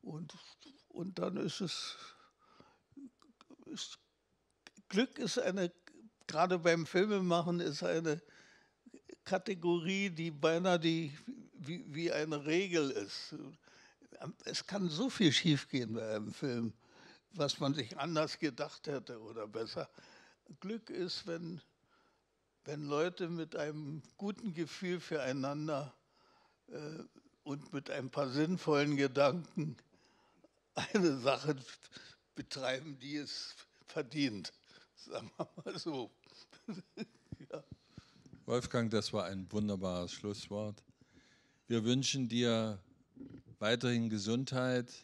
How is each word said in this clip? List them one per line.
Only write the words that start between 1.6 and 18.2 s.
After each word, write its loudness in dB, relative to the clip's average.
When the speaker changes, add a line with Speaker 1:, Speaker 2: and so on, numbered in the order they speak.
Speaker 1:
es, -4
ist, -10
Glück 2
ist 0
eine, 0
gerade 4
beim 6
Filmemachen, 4
ist -2
eine 2
Kategorie, 2
die -4
beinahe 4
die, 2
wie, -8
wie 0
eine 0
Regel 4
ist. -6
Es -4
kann 0
so 0
viel 6
schiefgehen 2
bei -2
einem -4
Film, -2
was 0
man 2
sich -4
anders 0